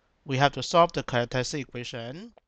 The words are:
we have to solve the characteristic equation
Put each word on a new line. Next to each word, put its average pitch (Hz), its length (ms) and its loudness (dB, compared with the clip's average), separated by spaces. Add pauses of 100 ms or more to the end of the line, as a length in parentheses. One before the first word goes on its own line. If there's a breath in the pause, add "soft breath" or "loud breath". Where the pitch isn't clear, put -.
(240)
we 135 140 -2
have 139 140 4
to 131 100 -6
solve 170 320 4
the 139 80 -2
characteristic 127 680 -2
equation 127 640 -12 (160)